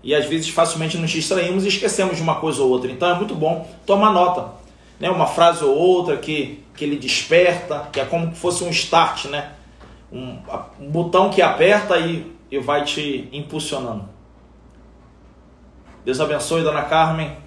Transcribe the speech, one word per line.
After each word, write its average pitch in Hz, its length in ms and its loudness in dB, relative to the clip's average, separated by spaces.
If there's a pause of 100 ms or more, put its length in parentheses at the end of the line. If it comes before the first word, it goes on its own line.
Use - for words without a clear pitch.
E 127 120 -2
às 151 100 2
vezes 160 240 -2
facilmente 165 480 0
nos 165 140 -2
distraímos 180 540 0
e 202 40 0
esquecemos 190 480 0
de 160 60 -4
uma 160 140 0
coisa 143 260 -2
ou 131 80 4
outra. 127 200 0
Então 175 200 0
é 175 40 4
muito 208 200 -4
bom 160 340 -2 (160)
tomar 202 280 4
nota, 180 400 2 (480)
né? 180 100 -2
Uma 165 160 2
frase 165 380 4
ou 139 120 4
outra 170 400 2
que, 147 480 -6 (120)
que 151 80 -6
ele 147 120 -2
desperta, 156 960 0
que 139 60 -6
é 135 60 -2
como 165 280 -2
se - 80 -14
fosse 175 220 -2
um 175 80 -4
start, - 540 2
né? 147 280 -8 (580)
Um, 127 280 -12 (420)
um 143 80 -14
botão 170 400 2
que 196 140 4
aperta 180 560 4
e, 165 340 -4 (180)
e 139 80 -4
vai 139 260 -2
te 143 480 -6
impulsionando. 131 760 -8 (2000)
Deus 131 160 -2
abençoe, 151 420 0
Dona 147 200 0
Carmen. 160 540 0 (100)